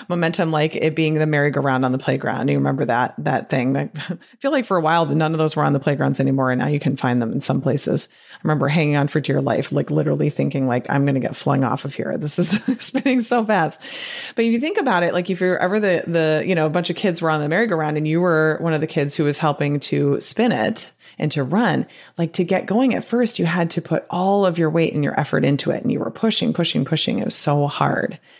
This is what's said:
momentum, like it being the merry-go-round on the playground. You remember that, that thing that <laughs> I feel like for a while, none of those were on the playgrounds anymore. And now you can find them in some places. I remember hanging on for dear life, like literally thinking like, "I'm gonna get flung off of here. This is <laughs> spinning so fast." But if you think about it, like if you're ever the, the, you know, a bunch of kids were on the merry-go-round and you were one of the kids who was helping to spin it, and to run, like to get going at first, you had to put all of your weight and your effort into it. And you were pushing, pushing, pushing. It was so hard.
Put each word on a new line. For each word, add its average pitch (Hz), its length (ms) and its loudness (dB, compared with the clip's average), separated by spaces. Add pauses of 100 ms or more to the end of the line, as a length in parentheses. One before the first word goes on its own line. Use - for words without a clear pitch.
momentum, 170 440 0
like 156 240 0
it 151 200 0
being 156 200 0
the 156 100 2
merry-go-round 143 580 2
on 127 80 2
the 127 60 0
playground. 135 520 -2
You 143 80 2
remember 139 280 0
that, 120 340 0
that 147 300 -2
thing 131 240 0
that 143 200 -2
<laughs> 147 160 -10
I 170 80 -6 (220)
feel 277 120 -2
like 269 140 0
for 190 120 0
a 170 40 2
while, 165 260 2
none 156 240 2
of 160 80 -2
those 156 160 2
were 151 80 0
on 147 100 2
the 143 60 2
playgrounds 139 400 0
anymore. 135 320 2
And 127 80 0
now 139 80 0
you 147 120 0
can 135 180 -2
find 123 240 0
them 113 100 -2
in 139 100 -4
some 131 200 -2
places. 139 480 -2 (240)
I - 100 -20
remember 151 240 0
hanging 151 280 2
on 143 120 2
for 156 120 0
dear 139 220 0
life, 135 300 -2
like 143 180 -2
literally 147 400 0
thinking 139 380 -2
like, 123 220 -2
"I'm 139 160 2
gonna 139 140 2
get 113 160 -4
flung 139 280 0
off 117 200 -2
of 143 120 -10
here. - 220 -4
This 151 200 -6
is 175 140 2
<laughs> 220 280 -2
spinning 262 420 0
so 226 220 0
fast." 185 380 0 (540)
But 226 100 2
if 233 80 2
you 233 60 2
think 330 180 0
about 233 260 2
it, 170 100 0
like 180 160 -2
if 180 120 -2
you're 180 160 2
ever 190 220 0
the, 185 260 2
the, 160 400 2
you 185 80 0
know, 156 140 2
a - 20 2
bunch 170 200 -2
of 175 60 -2
kids 170 260 -2
were 160 100 2
on 151 100 0
the 147 80 -2
merry-go-round 160 480 0
and 151 100 -2
you 160 140 2
were 160 400 2
one 165 120 0
of 151 80 0
the 156 60 -2
kids 143 300 -2
who 165 60 2
was 143 160 0
helping 147 400 0
to 143 420 0
spin 233 300 0
it, - 400 -2 (280)
and 151 120 0
to 143 120 -2
run, 160 440 0 (300)
like 170 160 -2
to 185 100 0
get 185 240 0
going 233 260 2
at - 100 -2
first, 240 360 0
you 175 60 2
had 170 260 0
to 170 100 -4
put - 280 -2
all 196 360 2
of 170 140 0
your 160 100 4
weight 160 240 2
and 151 100 0
your - 160 0
effort 147 240 0
into 143 280 2
it. - 100 -2
And - 100 -2
you 147 80 0
were - 120 -4
pushing, 180 420 0
pushing, 160 320 0
pushing. - 340 -2
It - 60 -2
was - 100 -2
so 143 300 2
hard. 143 540 -2 (200)